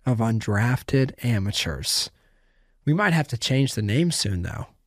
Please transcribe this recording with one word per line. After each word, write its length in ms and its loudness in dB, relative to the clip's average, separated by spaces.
of 140 0
Undrafted 960 0
Amateurs. 840 -2
We 80 2
might 200 2
have 160 2
to 100 -6
change 360 0
the 80 -4
name 280 2
soon, 320 -2
though, 240 -8